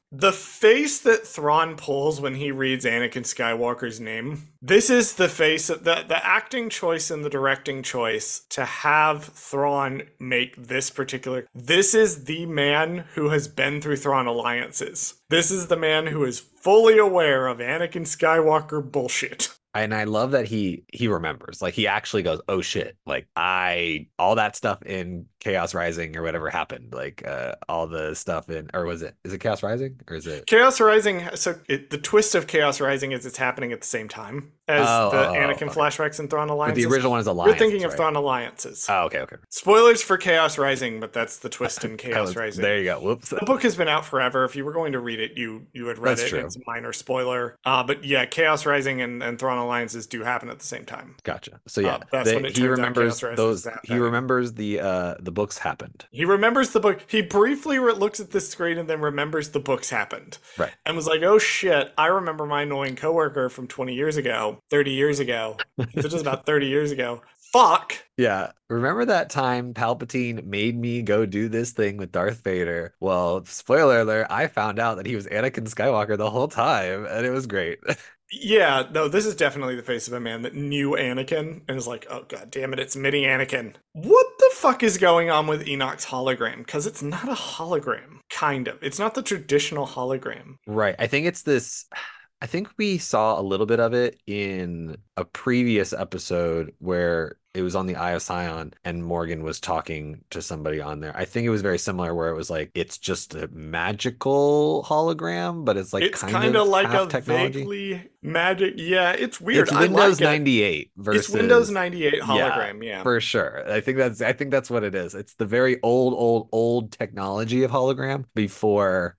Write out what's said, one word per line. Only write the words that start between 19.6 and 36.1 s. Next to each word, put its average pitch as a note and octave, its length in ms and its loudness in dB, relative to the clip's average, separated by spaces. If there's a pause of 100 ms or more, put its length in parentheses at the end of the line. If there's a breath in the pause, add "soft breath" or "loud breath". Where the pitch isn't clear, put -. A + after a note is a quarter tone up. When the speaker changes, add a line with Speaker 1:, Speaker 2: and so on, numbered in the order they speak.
Speaker 2:
And G#2+ 220 0
I G#2+ 80 0
love G#2+ 300 0
that B2 140 2
he, G2+ 360 -2 (100)
he A#2+ 140 -2
remembers. E2 560 -4
Like, F2 120 -2
he G#2 120 0
actually G2+ 380 -2
goes, D#2 240 0
"Oh, F#2+ 120 0
shit. - 360 -6 (100)
Like, C#2 300 -6
I, F2 720 -2 (100)
all F#2+ 160 4
that G#2+ 220 0
stuff G#2 260 -4
in F2+ 440 -8 (120)
Chaos F#2 360 -2
Rising E2 420 -4
or E2 60 -6
whatever D#2+ 280 -4
happened, B1 420 -8
like, C2+ 320 -12
uh, B1+ 300 -8 (140)
all E2 180 -4
the D#2 300 -6
stuff E2 340 -6
in, D#2 240 -10
or F2+ 100 -2
was E2+ 180 -6
it, - 200 -12
is F#2 100 -10
it F#2 60 -8
Chaos G#2 240 -2
Rising? B2+ 460 -6
Or E2 80 -10
is D#2+ 100 -12
it?" D2+ 200 -10
Speaker 1:
Chaos B3 340 6
Rising, G#3 440 4 (120)
so E3+ 180 -2 (140)
it, C3+ 220 -4
the D3 80 -6
twist G#3 360 2
of D#3+ 140 0
Chaos D3 320 2
Rising C3+ 320 0
is B2 120 -6
it's B2+ 140 -10
happening B2+ 320 -2
at A2+ 100 -8
the - 60 -10
same A2 220 -6
time A#2 420 -12 (160)
as D3 220 6
Speaker 2:
Oh, A2+ 240 6
Speaker 1:
the C3+ 160 4
Speaker 2:
oh, - 20 -2
oh, - 40 -2
Speaker 1:
Anakin C#3+ 340 0
Speaker 2:
okay. D3+ 100 -4
Speaker 1:
flashbacks D3 400 0